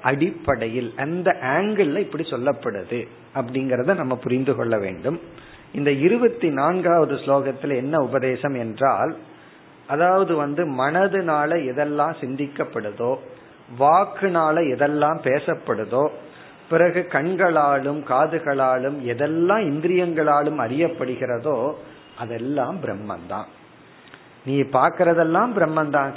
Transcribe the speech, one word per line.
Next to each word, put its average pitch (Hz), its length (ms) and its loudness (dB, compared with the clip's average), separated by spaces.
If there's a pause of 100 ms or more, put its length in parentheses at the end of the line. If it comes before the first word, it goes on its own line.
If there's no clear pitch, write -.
அடிப்படையில், 123 960 -2
எந்த 170 440 0
ஆங்கிள் 175 560 0
இப்படி 160 260 -4
சொல்லப்படுது 120 840 -4 (280)
அப்படிங்கறத 131 600 0
நம்ம 131 200 -2
புரிந்து 127 400 0
கொள்ள 113 220 0
வேண்டும். 101 420 -4 (540)
இந்த 147 180 0
இருபத்தி 180 580 2
நான்காவது 160 680 2
ஸ்லோகத்துல 135 600 0
என்ன 139 280 0
உபதேசம் 131 500 -2
என்றால், 120 640 0 (680)
அதாவது 175 480 2
வந்து 147 360 -2
மனதுனால 165 960 2
எதெல்லாம் 147 560 0
சிந்திக்கப்படுதோ, 131 960 -4 (640)
வாக்குனால 170 760 4 (180)
எதெல்லாம் 147 460 2
பேசப்படுதோ, 127 880 0 (600)
பிறகு 175 400 4
கண்களாலும் 147 960 2
காதுகளாலும் 139 1000 0
எதெல்லாம் 160 680 0
இந்திரியங்களாலும் 156 880 0
அறியப்படுகிறதோ 127 1120 -2 (440)
அதெல்லாம் 123 640 -4
பிரம்மந்தான். 101 640 -8 (1000)
நீ 139 160 0
பார்க்கறதெல்லாம் 165 960 4
பிரம்மந்தான், 151 600 0